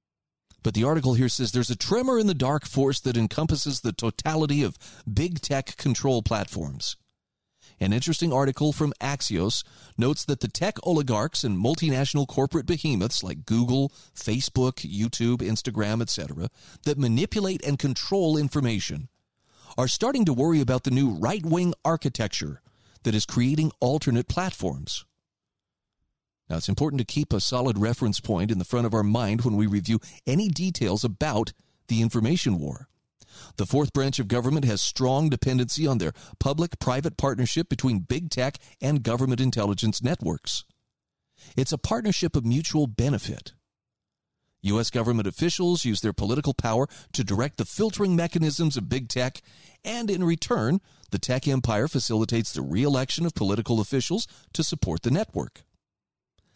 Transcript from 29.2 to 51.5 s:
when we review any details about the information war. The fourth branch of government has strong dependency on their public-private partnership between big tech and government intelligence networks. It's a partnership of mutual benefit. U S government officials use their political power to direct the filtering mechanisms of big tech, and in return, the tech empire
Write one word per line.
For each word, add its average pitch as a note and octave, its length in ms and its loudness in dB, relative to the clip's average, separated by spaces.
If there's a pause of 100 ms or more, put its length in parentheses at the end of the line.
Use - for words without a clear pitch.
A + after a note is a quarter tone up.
when A#2 160 0
we G#2+ 100 2
review G#2 320 2 (260)
any F3+ 240 0
details F#3 540 0
about G#3+ 500 -2 (360)
the A2+ 120 2
information A2+ 600 2
war. C#2+ 260 -8 (720)
The G2+ 100 -2
fourth C#3 280 0
branch C3+ 240 0
of A2+ 100 -2
government B2+ 380 2
has G2+ 160 2
strong C3+ 480 2
dependency B2+ 560 0
on C3+ 100 2
their F2 160 -2 (260)
public-private C#3+ 800 -2
partnership C3 540 0
between A#2+ 300 0
big D3+ 280 -4
tech C3 300 -2 (220)
and C#3+ 220 0
government A#2+ 380 0
intelligence A2 640 0
networks. - 600 -4 (920)
It's C3 160 0
a D3 60 -2
partnership G#3+ 580 0
of C3 80 0
mutual D3 420 2
benefit. A2+ 680 -2 (1080)
U G2+ 160 2
S A#2 120 -2
government A#2 360 0
officials F3 580 0
use G#2+ 180 0
their G#2 100 0
political B2+ 400 -2
power A#2+ 340 0 (280)
to C3 100 0
direct G#2 320 -2
the - 80 -2
filtering G3+ 500 0
mechanisms D#3+ 640 0
of G#2+ 140 -4
big B2 180 -2
tech, B2+ 320 -4 (420)
and A3+ 280 -4
in F#3 140 0
return, E3+ 560 2 (300)
the G2 80 -2
tech B2+ 300 -2
empire B2 400 2